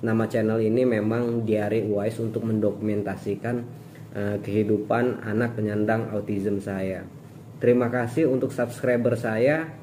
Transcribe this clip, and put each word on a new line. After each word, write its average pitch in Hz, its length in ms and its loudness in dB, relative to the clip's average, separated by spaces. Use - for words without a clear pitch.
nama 113 240 2
channel 110 320 2
ini 113 240 4
memang 117 640 0
Diare 107 400 2
Wise 104 320 0
untuk 110 240 -2
mendokumentasikan, 104 1120 -2
eh, 101 320 -2
kehidupan 107 800 0
anak 113 320 0
penyandang 107 560 0
autism 101 480 -2
saya. 95 480 -4
Terima 120 240 6
kasih 123 400 0
untuk 131 240 2
subscriber 120 640 0
saya. 123 560 0